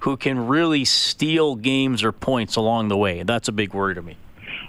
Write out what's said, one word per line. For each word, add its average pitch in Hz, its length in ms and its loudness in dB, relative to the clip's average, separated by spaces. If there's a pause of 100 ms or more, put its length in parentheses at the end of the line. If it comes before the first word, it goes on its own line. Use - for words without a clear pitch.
who 135 160 -2
can 127 300 -2
really 151 380 2
steal 151 720 2
games 131 480 0
or 110 80 2
points 123 420 -2
along 113 340 2
the 101 100 2
way. 90 260 0
That's 113 240 0
a 117 40 -4
big 104 220 -2
worry 98 200 0
to 87 80 -8
me. 82 140 -14 (520)